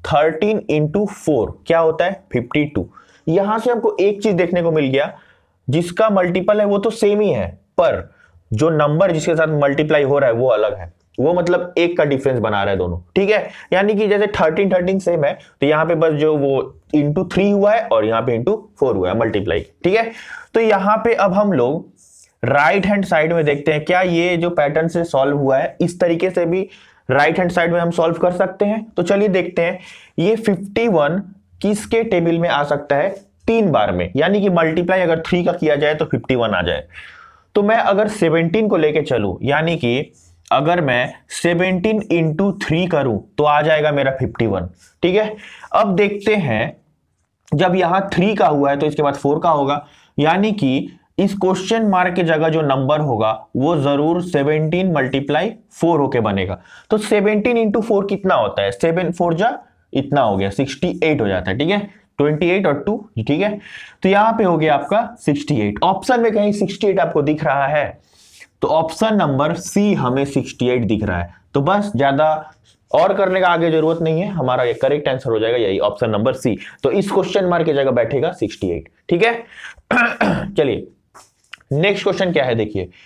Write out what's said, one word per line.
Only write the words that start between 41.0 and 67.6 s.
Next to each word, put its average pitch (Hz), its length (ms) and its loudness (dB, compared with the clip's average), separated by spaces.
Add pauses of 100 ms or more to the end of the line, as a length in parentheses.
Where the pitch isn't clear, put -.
सेवनटीन 185 720 0 (100)
into 170 540 -2
थ्री 170 200 0
करूं, 135 320 0 (200)
तो 147 60 2
आ 147 180 4
जाएगा 151 300 2
मेरा 139 180 0
फिफ्टी 127 360 -2
वन, 92 220 -2 (340)
ठीक 180 120 2
है? 214 220 0 (360)
अब 202 240 2
देखते 208 400 0
हैं, 127 400 -2 (800)
जब 175 200 2
यहाँ 190 380 0
थ्री 202 220 2
का 196 120 4
हुआ 143 240 2
है, 143 60 0
तो 147 100 -2
इसके 151 160 -2
बाद 139 120 0
फ़ोर 143 240 0
का 170 120 0
होगा, 143 360 0 (320)
यानी 180 340 2
कि 139 420 -2 (240)
इस 196 160 0
क्वेश्चन 190 480 0
मार्क 180 320 0
के 185 80 0
जगह 160 260 2
जो 160 140 0
नंबर 139 380 0
होगा, 110 560 -2
वो 147 200 2
जरूर 147 460 2
सेवनटीन 156 720 0
multiply 143 560 -2 (320)
फ़ोर 165 200 2
होके 123 200 0
बनेगा। 98 380 -2 (320)
तो 214 80 2
सेवनटीन 214 580 0
into 220 280 0
फ़ोर 196 220 0
कितना 190 280 0
होता 104 280 0
है? 98 80 0
सेवन 165 420 0
फ़ोर 175 220 0
जा 214 240 0 (360)
इतना 139 260 0
हो 107 160 2
गया, 98 140 -2
सिक्सटी - 520 -4
एट 156 180 2
हो 107 80 0
जाता 92 220 -4
है, 95 80 -4
ठीक 151 120 -2
है? 202 80 0 (400)
ट्वेंटी 151 320 0
एट 190 160 0
और 147 80 0
टू, 208 440 -6
ठीक 147 220 -2
है? 208 200 -4 (420)
तो 185 60 2
यहाँ 208 240 4
पे 226 120 0
हो 175 140 2
गया 156 160 2
आपका 208 460 -2
सिक्सटी 143 400 -2
एट। 104 220 -2
ऑप्शन 196 380 0
में 233 120 2
कहीं 208 200 0
सिक्सटी 208 340 -4
एट 190 140 2
आपको 160 220 0
दिख 151 220 -2
रहा 139 220 0